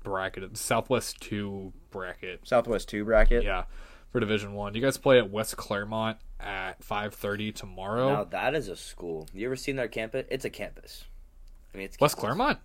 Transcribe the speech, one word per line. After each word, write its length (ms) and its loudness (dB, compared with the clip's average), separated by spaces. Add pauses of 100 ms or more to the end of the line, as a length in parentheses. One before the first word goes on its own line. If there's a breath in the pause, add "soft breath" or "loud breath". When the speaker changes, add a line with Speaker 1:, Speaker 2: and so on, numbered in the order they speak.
Speaker 1:
bracket? 520 -4
Southwest 640 0
two 540 -4 (180)
bracket. 560 -10
Speaker 2:
Southwest 400 2
two 160 -2
bracket? 400 8
Speaker 1:
Yeah, 200 0 (480 soft breath)
for 80 2
Division 340 2
One. 220 -4
You 60 -2
guys 160 2
play 200 8
at 140 4
West 260 -4
Claremont 600 -2 (220)
at 440 -6
five 320 -4
thirty 360 -2
tomorrow. 640 -2
Speaker 3:
Now, 120 2
that 280 0
is 140 -2
a 80 -6
school. 580 -8
You 140 -4
ever 80 -2
seen 220 -4
their 100 -2
campus? 420 -4
It's 160 -4
a 60 -4
campus. 540 -12 (680)
I 40 -14
mean, 100 -8
it's 120 -8
Speaker 1:
West 160 4
Speaker 3:
campus. 60 -10
Speaker 1:
Claremont? 440 0